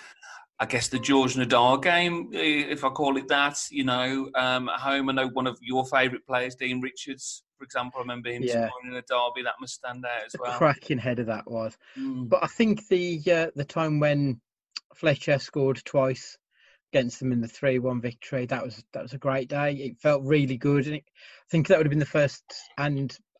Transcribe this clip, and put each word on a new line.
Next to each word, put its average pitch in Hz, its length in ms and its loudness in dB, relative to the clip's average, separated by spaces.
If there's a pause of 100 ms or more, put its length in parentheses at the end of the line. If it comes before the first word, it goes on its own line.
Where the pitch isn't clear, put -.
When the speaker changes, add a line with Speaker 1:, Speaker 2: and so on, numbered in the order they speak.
(580)
Speaker 1:
I - 80 0
guess 120 220 -2
the 127 100 -2
George 131 400 4
Nadar 123 400 6
game, 175 560 2
i-, - 20 -4
if 147 480 0
I 135 60 2
call 139 260 0
it 135 120 -4
that, 143 300 2 (120)
you 139 140 -2
know, 131 500 0
um, 127 340 0
at 117 120 -4
home. 139 280 0
I 135 60 0
know 131 140 0
one 131 180 -2
of 120 160 -6
your 127 240 -2
favourite 127 400 0
players, 127 300 -2
Dean 127 260 -4
Richards, - 600 -12 (140)
for 135 80 -20
example, 123 360 -8
I - 20 -4
remember 120 260 -8
him 120 140 -6
Speaker 2:
Yeah. 117 260 -2
Speaker 1:
scoring 123 200 -12
in 127 80 -10
a 123 120 -10
derby. 123 340 -2
That 120 200 -4
must 127 140 -14
stand 127 280 -12
out 120 220 -6
as - 80 -16
Speaker 2:
A - 80 -10
Speaker 1:
well. 123 160 -4
Speaker 2:
cracking 143 400 0
header 120 260 -4
that 110 260 -6
was. 113 280 -6 (200)
Speaker 1:
Mm. 127 300 -6
Speaker 2:
But - 160 2
I 156 40 0
think 214 400 0
the, 175 340 0 (100)
uh, 165 140 2 (100)
the 143 80 -4
time 156 340 0
when 143 440 2 (520)
Fletcher 147 440 2
scored 135 480 0
twice 131 500 0 (560)
against 127 280 2
them 131 120 0
in 120 80 2
the 113 80 -2
three 131 300 2
one 123 220 -2
victory. 123 460 -6
That 123 180 -4
was, 113 180 -10 (100)
that - 100 -8
was 123 100 -12
a 139 60 -10
great 135 300 -2
day. 147 260 0
It 139 240 -8
felt 143 260 4
really 135 320 4
good, 143 300 2
and 151 100 -6
it, - 100 -12
I - 440 -20
think 160 180 2
that 185 100 8
would 156 80 4
have 147 40 2
been 147 80 2
the 147 80 2
first 147 360 2 (360)
and 139 380 -2 (240)